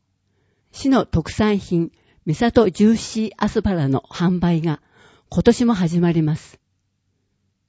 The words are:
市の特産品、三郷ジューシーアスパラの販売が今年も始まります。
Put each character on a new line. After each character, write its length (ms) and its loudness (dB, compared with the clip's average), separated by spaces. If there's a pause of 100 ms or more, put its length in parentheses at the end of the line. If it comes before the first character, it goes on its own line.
(720)
市 180 -4
の 180 2
特 240 -2
産 260 0
品、 340 -4 (360)
三 240 0
郷 180 4
ジ 160 2
ュ 60 6
ー 40 2
シ 300 -6
ー 120 -10
ア 120 -2
ス 140 -2
パ 100 -2
ラ 140 -2
の 240 0
販 260 -2
売 240 0
が 220 -6 (460)
今 140 -2
年 220 2
も 80 2
始 260 -2
ま 100 2
り 120 0
ま 160 -2
す。 200 -20 (1120)